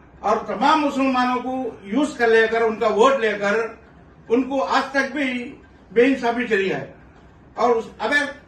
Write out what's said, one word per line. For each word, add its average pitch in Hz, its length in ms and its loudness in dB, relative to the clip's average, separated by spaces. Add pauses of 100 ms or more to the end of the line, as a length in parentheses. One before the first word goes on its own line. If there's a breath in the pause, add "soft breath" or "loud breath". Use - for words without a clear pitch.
(200)
اور 220 180 0
تمام 254 440 0
مسلمانوں 254 600 0
کو 262 280 -6 (120)
یوز 226 360 -2
کر 233 100 2
لے 226 200 6
کر، 226 140 0
ان 220 140 0
کا 226 120 0
ووٹ 233 320 4
لے 214 200 0
کر، 202 140 0 (760)
ان 254 140 2
کو 269 200 -2
آج 262 280 -2
تک 269 240 -2
بھی 254 400 -6 (360)
بے 233 140 4
انصافی 240 420 0
چلی 190 260 0
ہے۔ - 200 -10 (600)
اور 226 220 2
اس، 214 100 -4 (140)
اگر 254 260 0 (220)